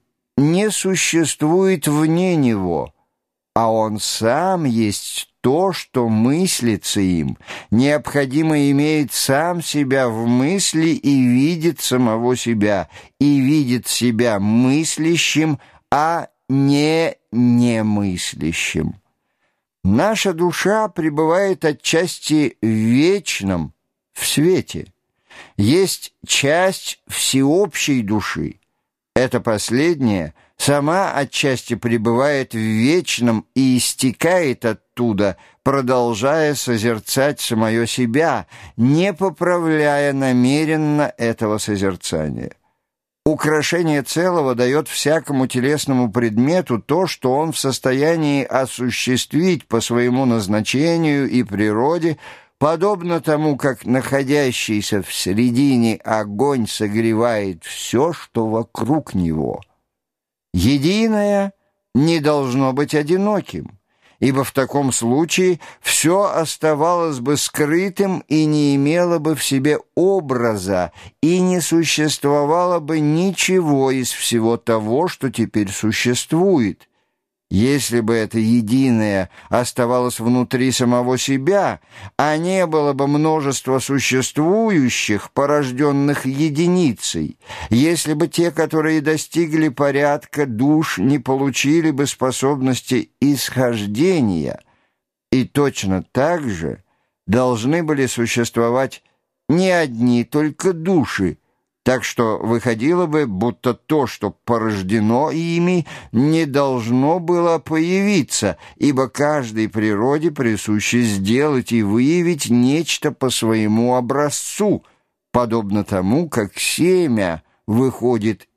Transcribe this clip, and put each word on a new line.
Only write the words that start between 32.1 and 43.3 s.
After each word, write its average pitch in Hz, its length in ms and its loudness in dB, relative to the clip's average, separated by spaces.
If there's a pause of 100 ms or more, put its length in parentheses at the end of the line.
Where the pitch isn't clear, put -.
в 113 40 -4
вечном 113 880 0 (100)
и 131 220 4
истекает 135 880 0
от 110 160 -2 (160)
оттуда, 104 400 0 (260)
продолжая 135 920 0
созерцать 120 840 -2
самое 113 480 0
себя, 127 600 -2 (300)
не 156 360 2
поправляя 156 1000 0
намеренно 147 1040 0
этого 110 420 -2
созерцания. 85 920 -4 (720)
Украшение 156 800 0